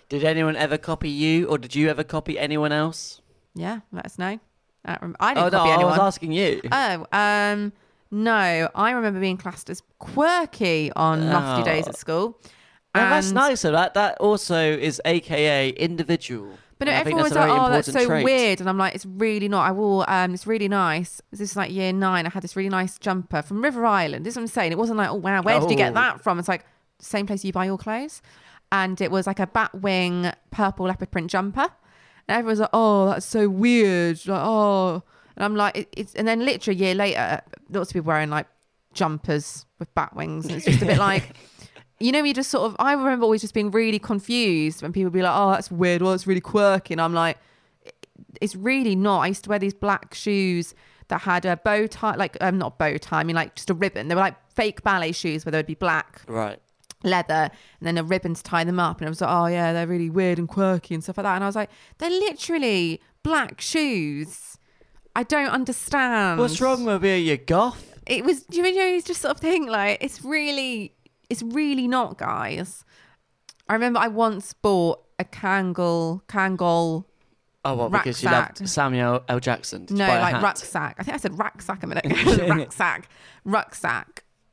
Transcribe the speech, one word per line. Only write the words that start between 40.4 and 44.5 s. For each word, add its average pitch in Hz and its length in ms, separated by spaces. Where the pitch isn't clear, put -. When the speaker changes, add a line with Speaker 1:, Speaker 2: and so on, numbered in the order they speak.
Speaker 2:
And 165 100
it's 170 80
just 127 180
a 165 40
bit - 120
Speaker 1:
<laughs> 196 120
Speaker 2:
like, 190 240
you 240 140
know, 294 100
you 285 100
just 262 180
sort 277 200
of, 196 80
I 277 140
remember 262 320
always 220 160
just 214 140
being 208 160
really 220 280
confused 196 840